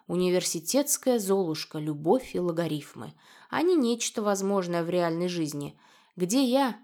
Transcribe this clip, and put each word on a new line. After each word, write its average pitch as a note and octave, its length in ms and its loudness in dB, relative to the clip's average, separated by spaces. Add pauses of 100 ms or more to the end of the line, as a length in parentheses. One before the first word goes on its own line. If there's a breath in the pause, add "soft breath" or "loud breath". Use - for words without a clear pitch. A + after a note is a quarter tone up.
Университетская F3+ 1120 0
Золушка, F#3 600 -2
любовь D#3 560 0
и F3+ 40 -2
логарифмы. E3 760 -4 (380 loud breath)
А C4 120 -2
не F4+ 120 4
нечто A#3 480 0
возможное F#3+ 600 0
в E3 40 -6
реальной F3 400 0
жизни. D3 480 -6 (380 soft breath)
Где G3 300 0
я, B3+ 400 2